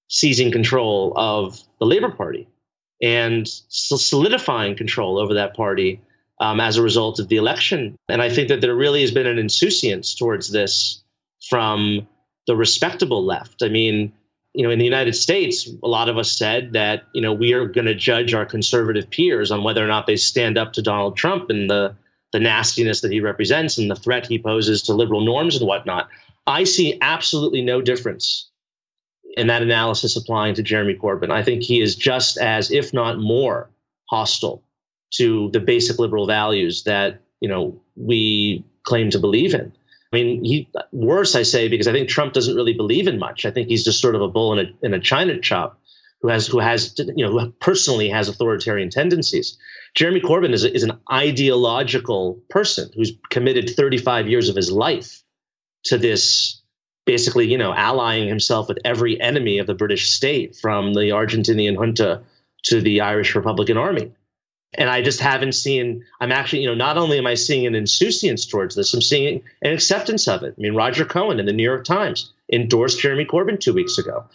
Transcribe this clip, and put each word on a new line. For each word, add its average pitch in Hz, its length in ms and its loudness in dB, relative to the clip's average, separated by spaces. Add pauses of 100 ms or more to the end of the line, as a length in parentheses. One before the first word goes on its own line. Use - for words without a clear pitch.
seizing 127 420 2
control 113 680 2
of 104 440 -2 (200)
the 117 60 2
Labour 208 240 4
Party 82 380 -8 (540)
and 117 440 0 (220)
so-, - 280 -4
solidifying 127 800 0
control 101 420 -2
over 104 160 0
that 101 200 -2
party, 98 460 -2 (380)
um, 107 220 0
as 113 160 0
a 117 60 4
result 110 360 0
of 101 100 -6
the 110 80 2
election. 110 600 0 (120)
And 117 140 0
I 120 60 0
think 123 200 0
that 131 120 0
there 120 140 2
really 143 260 2
has 127 100 2
been 127 160 0
an 120 120 0
insouciance 107 760 0
towards 104 360 -2
this - 520 -2 (460)
from 104 580 0 (400)
the 120 80 2
respectable 127 720 0
left. - 380 -6
I 113 60 2
mean, 107 440 0 (420)
you 139 80 0
know, 117 80 2
in 117 80 0
the 120 60 4
United 123 300 0
States, 165 540 0 (140)
a 117 60 -4
lot 113 200 0
of 117 80 -2
us 113 140 -2
said 117 440 -2
that, 107 380 -2
you 131 80 -4
know, 110 120 0
we 117 220 2
are 123 120 0
gonna 113 280 0
judge 117 400 2
our 107 120 0
conservative 110 640 0
peers 131 400 0
on 104 140 -2
whether 110 200 0
or 107 40 2
not 107 180 0
they 107 100 2
stand 113 400 0
up 113 180 -2
to 113 80 -4
Donald 104 340 -2
Trump 180 340 -2
in 101 160 -2
the 101 280 0 (380)
the 107 80 0
nastiness 110 600 2
that 101 120 -2
he 107 80 0
represents 123 580 0
and 104 120 0
the 95 60 -4
threat 123 300 -2
he 117 120 -2
poses 110 440 0
to 107 120 0
liberal 107 300 2
norms 143 320 2
and 120 100 0
whatnot, 95 420 -2 (380)
I 151 180 2
see 180 360 2
absolutely 151 640 0
no 123 180 2
difference - 680 -2 (840)
in 117 120 -2
that 117 140 0
analysis 113 540 0
applying 107 380 -2
to 107 80 -2
Jeremy 101 320 0
Corbyn. 95 360 -2
I 104 120 0
think 120 200 0
he 120 180 2
is 98 140 2
just - 440 0
as, 110 320 0
if 139 220 0
not 117 260 -2
more, 113 520 0 (380)
hostile 110 540 -2 (520)
to 110 380 2
the 113 80 2
basic 120 380 2
liberal 104 280 0
values 107 580 0
that, 101 360 0 (200)
you 110 80 -2
know, 90 320 -4 (160)
we 110 680 0 (200)
claim 113 260 2
to 98 80 2
believe 113 360 2
in. - 180 -4 (400)
I 117 40 0
mean, 120 280 0
he, 135 240 0 (240)
worse, 147 420 2
I 123 80 4
say, 113 260 2
because 110 200 0
I 113 40 4
think 127 160 0
Trump 143 240 -2
doesn't 120 220 0
really 117 180 0
believe 117 360 0
in 120 100 0
much. - 260 -6
I 107 60 -4
think 117 180 -4
he's 113 160 0
just 110 160 0
sort 120 140 4
of 101 80 0
a 98 60 0
bull 110 300 0
in 95 80 0
a, - 200 -8
in 101 80 0
a 90 60 -2
china 156 420 0
shop - 380 -2 (420)
who 117 60 2
has, 110 180 2
who 123 140 0
has, 117 340 0 (220)
you 127 100 0
know, 110 120 0
who 117 120 -2 (100)
personally 131 480 2
has 101 200 0
authoritarian 104 600 -2
tendencies. 156 720 0 (360)
Jeremy 175 260 2
Corbyn 165 320 2
is 110 120 2
a, - 100 0
is 113 100 0
an 110 140 -2 (140)
ideological 123 1400 0
person - 460 0
who's 110 180 0 (180)
committed 123 400 0
thirty-five 123 580 0
years 113 200 2
of 95 80 -2
his 90 140 0
life - 520 -2 (600)
to 127 140 2
this, - 640 0 (440)
basically, 120 420 2
you 123 120 2
know, 98 140 0
allying 113 560 0
himself 107 400 -2
with 104 160 -6
every 117 360 0
enemy 120 380 0
of 98 80 -2
the 101 80 -2
British 101 360 -2
state, 135 460 -2
from 101 380 -2
the 104 160 2
Argentinian 107 640 0
junta 107 480 0 (420)
to 117 160 2
the 104 200 2
Irish 104 340 0
Republican 104 420 0
Army. 160 360 -2 (640)
And 127 160 0
I 127 100 0
just 135 200 0
haven't 135 320 0
seen, 120 520 -2 (160)
I'm 123 120 -2
actually, 135 280 -2
you 135 80 -2
know, 117 60 -2
not 139 240 0
only 156 180 2
am 127 100 0
I 120 80 0
seeing 123 320 0
an 113 80 0
insouciance 107 720 0
towards 98 300 -4
this, 101 180 0
I'm 120 80 0
seeing 139 420 0 (200)
an 147 100 0
acceptance 202 560 0
of 95 140 0
it. - 160 -8
I - 20 -12
mean, 104 140 -2
Roger 127 320 0
Cohen 175 340 -2
in 98 60 -2
the 101 60 2
New 113 100 0
York 131 220 0
Times 180 460 -2 (220)
endorsed 120 480 2
Jeremy 139 240 0
Corbyn 190 340 0
two 190 140 2
weeks 180 240 0
ago. - 280 -6 (100)